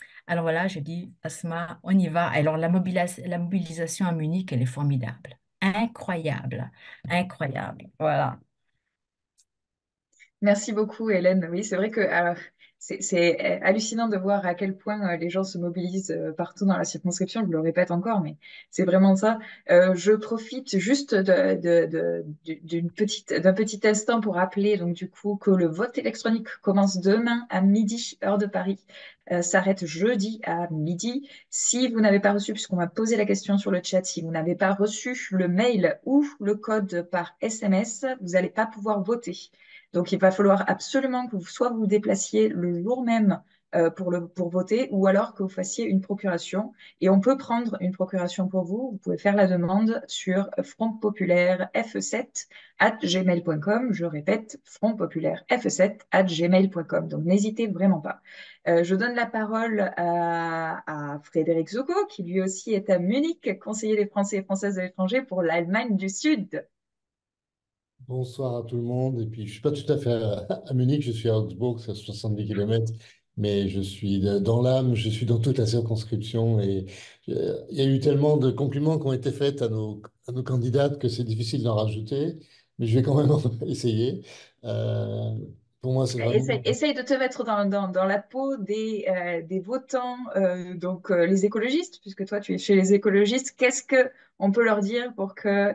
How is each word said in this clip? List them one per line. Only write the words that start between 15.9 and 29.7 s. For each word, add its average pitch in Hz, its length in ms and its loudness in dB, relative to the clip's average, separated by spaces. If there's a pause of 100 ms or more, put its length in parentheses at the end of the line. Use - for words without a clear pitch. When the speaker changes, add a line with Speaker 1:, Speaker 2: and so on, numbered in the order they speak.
Speaker 2:
euh, 160 180 -4
partout 170 340 -6
dans 190 120 4
la 175 80 -2
circonscription. 180 600 -4
Je 185 60 -2
le 160 80 0
répète 165 320 2
encore, 190 300 0
mais 151 160 -6 (340)
c'est - 140 0
vraiment 190 320 6
ça. 220 240 2 (280)
Euh, 180 280 8
je 185 160 4
profite 220 680 -2
juste 240 340 2
de, 190 440 4
de, 170 300 4
de, 165 380 -2 (200)
du, 160 180 -10
d'une 170 300 -2
petite, - 400 -2
d'un 185 200 4
petit 208 320 -2
instant 214 360 2
pour 208 140 -2
rappeler, 196 420 2
donc, 175 160 -2
du 175 180 -8
coup, 208 240 -6
que 202 160 0
le 185 160 6
vote 180 320 -2
électronique 220 480 -2 (160)
commence 196 380 2
demain 233 500 2
à 185 100 0
midi, 208 600 2
heure 202 160 2
de 202 80 0
Paris, 190 320 -2 (540)
euh, 175 100 2
s'arrête 190 440 2